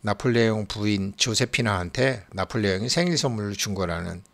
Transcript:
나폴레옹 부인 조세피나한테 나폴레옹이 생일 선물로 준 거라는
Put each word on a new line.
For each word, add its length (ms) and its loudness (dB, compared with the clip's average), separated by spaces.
나폴레옹 640 2
부인 500 -2
조세피나한테 1160 0
나폴레옹이 580 0
생일 260 2
선물로 380 -2
준 180 -4
거라는 500 -4